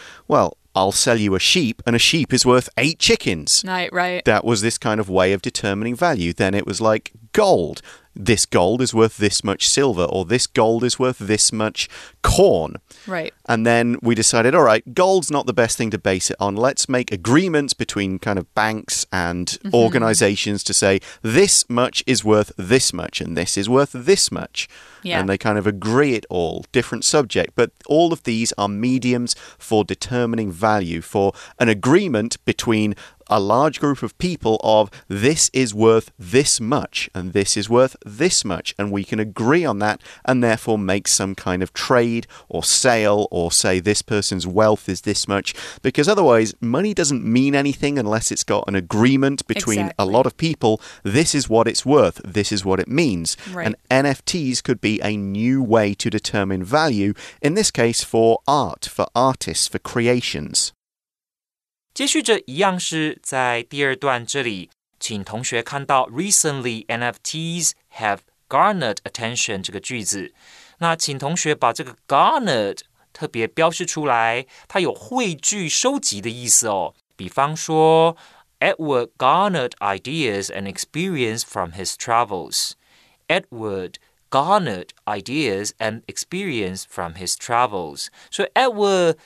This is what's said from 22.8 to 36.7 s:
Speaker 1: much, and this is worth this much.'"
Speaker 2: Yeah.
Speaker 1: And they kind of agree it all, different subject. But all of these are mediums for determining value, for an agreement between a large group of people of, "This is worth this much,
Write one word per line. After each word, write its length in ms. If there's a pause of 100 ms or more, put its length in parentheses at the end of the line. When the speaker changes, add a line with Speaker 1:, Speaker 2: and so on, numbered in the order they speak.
Speaker 1:
much, 260
and 160
this 220
is 100
worth 260
this 380
much.'" 380 (340)
Speaker 2:
Yeah. 160
Speaker 1:
And 100
they 80
kind 220
of 80
agree 480
it 140
all, 420
different 320
subject. 520
But 160 (140)
all 280
of 100
these 340
are 120
mediums 680 (240)
for 240
determining 720
value, 480
for 320 (260)
an 100
agreement 760
between 500 (320)
a 120
large 400
group 240
of 160
people 440
of, 280 (160)
"This 440
is 220
worth 460
this 400
much, 560